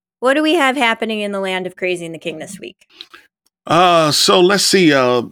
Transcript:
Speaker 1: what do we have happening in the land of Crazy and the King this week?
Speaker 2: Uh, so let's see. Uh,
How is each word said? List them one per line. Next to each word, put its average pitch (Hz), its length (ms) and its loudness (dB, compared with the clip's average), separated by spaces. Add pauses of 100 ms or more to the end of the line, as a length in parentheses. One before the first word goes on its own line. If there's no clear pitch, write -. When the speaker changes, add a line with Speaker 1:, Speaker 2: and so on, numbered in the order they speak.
(200)
Speaker 1:
what 262 140 2
do 302 80 0
we 311 120 0
have 269 220 0
happening 226 440 -2
in 202 120 -6
the 196 80 -6
land 185 260 -6
of 180 80 -12
Crazy 175 320 -6
and 165 80 -12
the 160 60 -12
King 160 180 -10
this 185 220 -16
week? - 260 -20 (800)
Speaker 2:
Uh, 165 460 4
so 202 280 2
let's 185 240 2
see. 175 280 4
Uh, 123 400 2